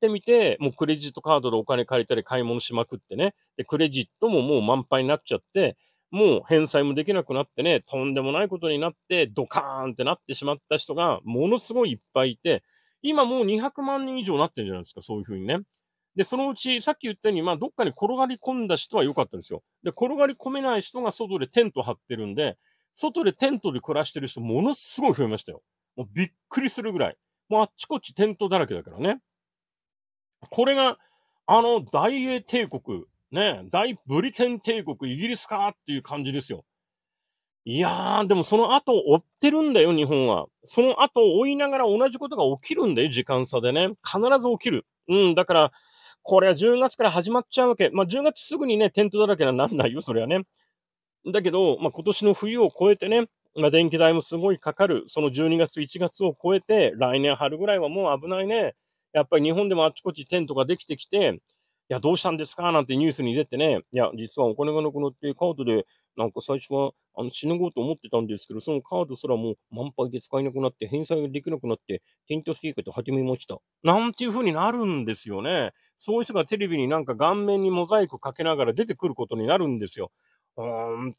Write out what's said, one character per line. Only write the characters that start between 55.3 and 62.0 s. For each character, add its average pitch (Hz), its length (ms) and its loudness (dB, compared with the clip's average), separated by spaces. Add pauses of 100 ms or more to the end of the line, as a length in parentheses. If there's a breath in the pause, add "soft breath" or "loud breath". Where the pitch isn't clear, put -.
十 156 180 0
二 165 80 2
月、 160 240 0
一 151 180 -8
月 180 240 -4
を 165 200 0
越 190 140 2
え 180 40 -2
て、 190 340 2
来 127 240 2
年 139 160 2
春 147 220 -4
ぐ 185 80 -6
ら 208 100 2
い 190 40 0
は 151 100 -2
も 175 240 0
う 135 80 -2
危 160 60 -12
な 185 140 -4
い 190 60 -4
ね。 208 280 -2 (380)
や 151 100 4
っ - 40 -4
ぱ 165 100 4
り 147 60 4
日 160 80 2
本 202 160 0
で 190 80 0
も 165 80 2
あ 156 60 6
っ 151 40 -16
ち - 80 -16
こ 185 100 -6
っ - 20 -6
ち 143 120 -16
テ 180 140 -2
ン 165 60 -2
ト 143 80 -8
が 131 120 2
で 170 120 -2
き - 80 -16
て 151 100 -6
き - 100 -14
て、 170 360 0 (480)
「い 131 40 -2
や、 123 60 -2
ど 143 140 2